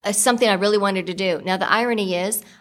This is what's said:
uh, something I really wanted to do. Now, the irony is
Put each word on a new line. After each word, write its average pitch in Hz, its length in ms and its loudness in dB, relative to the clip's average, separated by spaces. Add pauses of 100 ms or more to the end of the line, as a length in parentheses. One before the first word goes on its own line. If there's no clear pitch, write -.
uh, 202 80 -4
something 233 360 2
I 208 60 4
really 202 240 2
wanted 196 300 0
to 185 60 -6
do. 185 300 -2
Now, 185 140 -2
the 185 140 -2
irony 214 440 0
is 196 280 -4 (180)